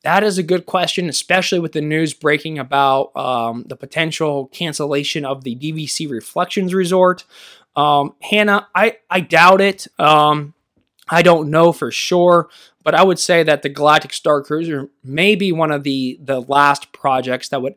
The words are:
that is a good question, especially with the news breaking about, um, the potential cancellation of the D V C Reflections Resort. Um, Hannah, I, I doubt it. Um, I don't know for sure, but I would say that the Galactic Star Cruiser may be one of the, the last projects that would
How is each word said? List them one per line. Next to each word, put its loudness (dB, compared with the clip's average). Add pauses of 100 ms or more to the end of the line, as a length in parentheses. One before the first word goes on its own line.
that 0
is -2
a -2
good -2
question, -2
especially -2
with -4
the -4
news -2
breaking -2
about, 0
um, -4
the -14
potential -6
cancellation -6
of -8
the -10
D -8
V -10
C -8
Reflections -6
Resort. 2 (520)
Um, 0
Hannah, 0
I, 0 (120)
I -2
doubt 6
it. -2 (100)
Um, 2 (560)
I 4
don't 4
know 4
for -4
sure, 2 (340)
but 0
I 4
would 2
say 2
that 0
the -6
Galactic 2
Star -2
Cruiser -6 (140)
may 0
be -2
one -2
of -4
the, -4
the -6
last 0
projects -4
that -6
would -8